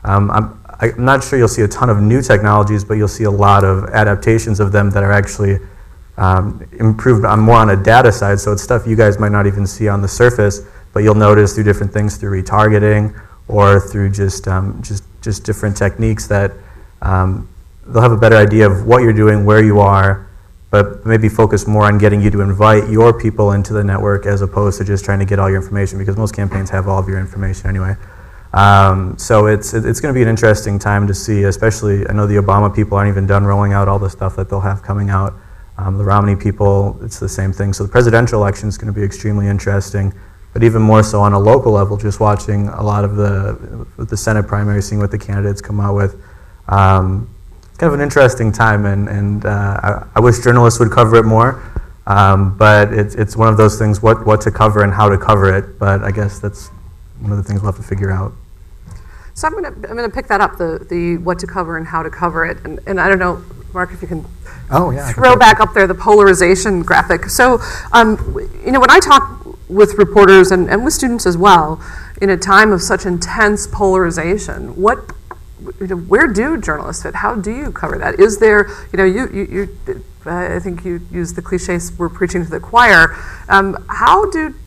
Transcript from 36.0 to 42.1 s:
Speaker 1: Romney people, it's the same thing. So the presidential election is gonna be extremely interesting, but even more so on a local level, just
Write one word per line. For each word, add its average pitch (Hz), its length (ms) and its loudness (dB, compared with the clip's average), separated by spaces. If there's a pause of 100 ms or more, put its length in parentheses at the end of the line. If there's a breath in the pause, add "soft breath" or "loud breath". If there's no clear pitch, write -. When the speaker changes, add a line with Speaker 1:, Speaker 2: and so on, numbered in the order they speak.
Speaker 1:
Romney 101 320 2
people, 101 680 -2
it's - 180 -12
the 98 100 -6
same 95 220 -4
thing. 98 220 -4
So 101 100 -6
the 98 60 -6
presidential 117 500 2
election 101 300 -2
is 101 80 -8
gonna 107 160 -8
be 104 100 -4
extremely 101 440 -4
interesting, 98 640 -4 (400 soft breath)
but 113 100 0
even 113 200 4
more 110 180 6
so 107 180 0
on 101 140 4
a 98 60 2
local 120 320 4
level, 101 260 0
just 104 220 -4